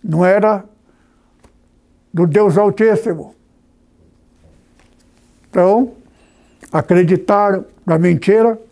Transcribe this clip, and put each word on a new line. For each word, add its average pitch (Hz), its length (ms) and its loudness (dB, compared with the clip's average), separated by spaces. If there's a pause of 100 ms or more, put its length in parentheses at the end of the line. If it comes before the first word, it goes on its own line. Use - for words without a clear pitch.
não 170 220 -2
era 202 400 0 (1500)
do 175 140 0
Deus 185 320 2
Altíssimo. 208 760 -2 (2250)
Então, 208 460 0 (800)
acreditaram 185 920 0 (200)
na 160 140 0
mentira 214 600 0 (120)